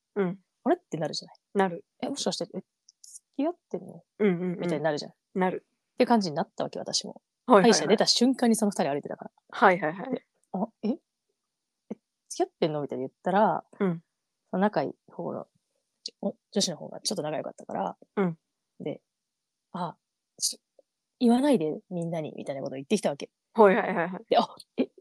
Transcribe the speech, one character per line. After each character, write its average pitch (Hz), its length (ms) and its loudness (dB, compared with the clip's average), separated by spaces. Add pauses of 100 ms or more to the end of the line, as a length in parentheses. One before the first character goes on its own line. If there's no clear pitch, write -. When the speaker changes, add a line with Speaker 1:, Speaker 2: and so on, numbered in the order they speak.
(160)
Speaker 1:
う 202 60 0
ん。 180 160 -2 (260)
Speaker 2:
「あ 254 60 2
れ？」 359 80 4
っ - 0 -
て - 200 -10
な 151 100 -2
る 151 60 -8
じ 175 100 -10
ゃ - 40 -20
な - 40 -20
い。 - 40 -20 (180)
Speaker 1:
な 196 140 2
る。 170 160 -10 (180)
Speaker 2:
「え、 - 60 -6
も 277 80 -6
し - 80 -6
か 190 80 -2
し - 40 -6
て、 175 80 -4 (100)
え、 190 80 -8 (400)
付 - 220 -20 (120)
き 277 100 0
合 339 40 0
っ 349 40 -6 (160)
て 196 80 -8
ん 190 80 -12
の？」 - 180 -20 (160)
Speaker 1:
う 214 40 2
ん 208 40 6
う - 20 4
ん 175 120 -2 (120)
う - 20 -12
ん。 - 40 -10
Speaker 2:
み 175 80 -2
た 165 60 0
い 147 40 -2
に 151 60 -6
な 160 60 4
る 147 80 -2
じ - 80 -8
ゃ - 20 -14
ん。 - 40 -20 (220)
Speaker 1:
な 185 160 0
る。 - 160 -8 (280)
Speaker 2:
っ - 20 -20
て 247 100 4
感 233 140 6
じ 180 100 -2
に 143 60 -6
な 170 60 -2
っ - 120 -6
た - 100 -4
わ 143 60 -8
け、 - 80 -10
私 - 280 -6
も。 - 160 -16 (240)
Speaker 1:
は 247 140 8
い - 0 -
は - 0 -
い - 20 4
は 220 60 6
い。 214 40 8
Speaker 2:
歯 - 60 6
医 - 40 0
者 151 60 -2
出 214 80 6
た 190 100 2
瞬 247 280 2
間 240 140 0
に 220 80 4
そ 214 100 0
の 208 40 2
二 190 140 -2
人 139 80 0
歩 147 60 -2
い - 40 -8
て - 60 -12
た 160 80 -8
か - 100 -16
ら。 - 40 -18 (200)
Speaker 1:
は 202 220 6
い 175 80 2
は 151 80 0
い 160 60 -4
は 196 120 -12
い。 262 40 -10
Speaker 2:
で、 - 160 -8 (260)
「あ、 196 160 -2 (140)
え？ 208 80 -2
え、 330 80 -4 (1300)
付 - 80 -14
き - 60 -2
合 - 20 2
っ - 40 -16 (120)
て 175 80 2
ん 151 40 -2
の？」 147 100 -2
み 135 60 -4
た 123 80 -6
い - 20 -4
に 127 40 -4
言 131 60 -6
っ - 40 -14 (100)
た 180 80 -2
ら、 190 340 2 (140)
Speaker 1:
う 208 60 2
ん。 170 180 0 (480)
Speaker 2:
そ - 60 -4
の 180 40 0
仲 202 220 2
い 123 80 -4
い - 220 -20
方 - 200 -10
の、 101 140 -10 (760)
お、 - 160 -6 (160)
女 202 80 0
子 190 80 0
の 165 80 -8
方 156 120 -14
が - 120 -14
ち - 120 -6
ょ - 20 -4
っ - 20 -6
と 156 60 -4
仲 151 140 -4
良 - 60 -4
か - 80 -8
っ - 40 -16
た - 120 -20
か - 60 -14
ら、 190 240 -4 (200)
Speaker 1:
う 208 60 0
ん。 170 160 -2 (420)
Speaker 2:
で、 - 200 -10 (720)
「あ、 175 240 -8 (440)
ち - 160 -4
ょ、 - 20 -20 (600)
言 233 120 4
わ 247 100 4
な 294 100 4
い 226 80 4
で、 156 220 -2 (100)
み 175 140 -4
ん 170 60 -6
な 170 100 -4
に」 151 160 -8
み - 80 -10
た 143 80 -8
い 139 40 -6
な 135 60 -8
こ 139 60 -6
と 131 80 -10
言 139 80 -10
っ - 20 -20
て 214 100 2
き - 40 2
た 170 100 -2
わ 139 60 -6
け。 - 140 -14 (240)
Speaker 1:
は 208 180 8
い 226 40 4
は 202 140 0
い - 40 -2
は 175 100 0
い 175 40 -6
は 185 100 -10
い。 226 100 -16
Speaker 2:
で、 - 100 4
「あ、 - 180 -2 (200)
え、 - 120 -2 (120)